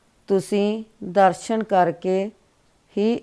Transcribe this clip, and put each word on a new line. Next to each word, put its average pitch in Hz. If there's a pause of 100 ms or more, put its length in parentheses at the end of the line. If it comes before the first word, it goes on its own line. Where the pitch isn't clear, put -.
(280)
ਤੁਸੀਂ 208 (200)
ਦਰਸ਼ਨ 196
ਕਰਕੇ 185 (640)
ਹੀ 220